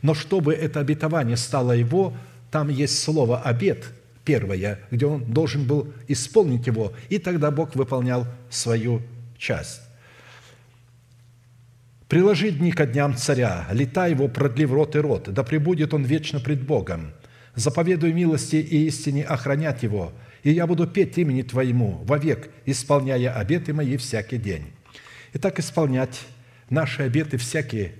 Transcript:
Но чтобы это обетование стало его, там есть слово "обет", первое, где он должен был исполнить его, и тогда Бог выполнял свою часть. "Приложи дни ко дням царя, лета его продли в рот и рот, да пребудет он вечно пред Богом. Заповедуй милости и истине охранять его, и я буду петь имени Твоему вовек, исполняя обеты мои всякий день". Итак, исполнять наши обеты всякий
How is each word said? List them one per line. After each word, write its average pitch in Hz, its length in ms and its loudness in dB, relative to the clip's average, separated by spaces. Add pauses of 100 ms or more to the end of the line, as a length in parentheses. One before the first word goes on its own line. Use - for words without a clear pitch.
Но 151 140 4
чтобы 160 400 2
это 151 260 -2
обетование 151 560 0
стало 123 360 0
его, 123 440 2 (340)
там 151 180 0
есть 143 300 0
слово 127 440 2
"обет", 127 420 0 (400)
первое, 101 540 0 (120)
где 120 140 2
он 143 200 0
должен 135 420 0
был 139 260 0 (160)
исполнить 135 580 2
его, 110 280 0 (160)
и 202 80 0
тогда 170 320 0
Бог 151 240 -2
выполнял 127 520 0 (220)
свою 117 540 0 (340)
часть. - 460 -6 (2250)
"Приложи 185 440 4
дни 170 200 2
ко 160 140 2
дням 139 300 2
царя, 120 540 0
лета 123 360 0
его 139 220 2
продли 139 360 0
в 131 80 0
рот 147 240 2
и - 20 4
рот, 147 300 0
да 101 140 -2
пребудет 156 500 0
он 147 120 0
вечно 151 360 -2
пред 135 220 -2
Богом. 90 500 -2 (420)
Заповедуй 165 600 2
милости 160 420 2
и 156 300 2
истине 147 380 -2
охранять 143 580 -2
его, 101 300 -2 (300)
и 147 100 4
я 170 140 2
буду 165 200 2
петь 175 320 0
имени 135 240 2
Твоему 120 640 0
вовек, 143 460 0 (140)
исполняя 131 720 0
обеты 147 380 -2
мои 143 240 -2
всякий 113 400 -6
день". 82 300 -6 (680)
Итак, - 240 -2
исполнять 131 640 -2 (500)
наши 147 320 -2
обеты 139 340 0
всякий 120 640 -4